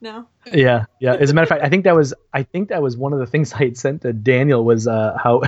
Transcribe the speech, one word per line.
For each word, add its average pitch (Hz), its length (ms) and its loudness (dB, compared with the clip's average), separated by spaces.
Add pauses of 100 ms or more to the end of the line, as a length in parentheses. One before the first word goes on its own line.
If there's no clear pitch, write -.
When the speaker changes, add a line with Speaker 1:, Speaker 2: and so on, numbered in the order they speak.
Speaker 1:
now. 226 260 -16 (260)
Speaker 2:
Yeah, 123 320 0 (140)
yeah. 127 160 0
As 139 160 0
a - 20 2
matter 160 100 2
of 160 60 0
fact, 151 140 -2
I 143 60 0
think 180 160 0
that 175 100 4
was, 147 180 2 (200)
I 135 100 -2
think 196 260 -6
that 170 140 -2
was 127 120 -4
one 139 160 -4
of 143 60 -2
the 127 80 -4
things 147 280 -2
I - 100 -10
had 120 140 0
sent 147 260 -4
to 120 100 -2
Daniel 123 500 2
was, 113 240 2
uh, 110 300 0
how 120 300 2